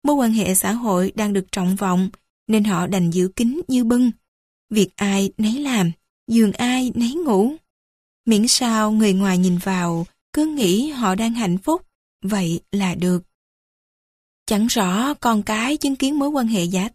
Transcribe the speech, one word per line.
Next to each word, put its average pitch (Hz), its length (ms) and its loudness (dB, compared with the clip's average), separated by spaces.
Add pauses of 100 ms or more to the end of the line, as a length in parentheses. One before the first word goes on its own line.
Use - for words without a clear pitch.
mối 285 120 2
quan 233 180 2
hệ 190 220 0
xã 190 160 0
hội 202 440 0
đang 208 180 -2
được 190 180 -4
trọng 185 240 -2
vọng, 190 340 0 (380)
nên 214 160 2
họ 180 240 0
đành 175 240 0
giữ 180 240 0
kín 247 320 0
như 254 160 2
bưng. 240 280 2 (580)
Việc 208 260 2
ai 196 420 0
nấy 226 220 0
làm, 233 320 0 (360)
giường 226 240 4
ai 247 440 -2
nấy 240 180 0
ngủ. 269 400 2 (720)
Miễn 220 220 2
sao 220 440 0
người 214 220 4
ngoài 190 240 2
nhìn 180 200 2
vào, 175 480 -2 (280)
cứ 302 120 0
nghĩ 262 440 0
họ 240 260 -2
đang 226 180 -2
hạnh 202 240 -2
phúc, 320 240 -2 (420)
vậy 190 360 -2 (120)
là 190 240 -2
được. 180 280 0 (1200)
Chẳng 214 220 0
rõ 226 460 0
con 220 300 0
cái 226 340 -2
chứng 277 180 -2
kiến 277 240 0
mối 277 100 0
quan 269 180 0
hệ 214 160 0
giả 185 320 -2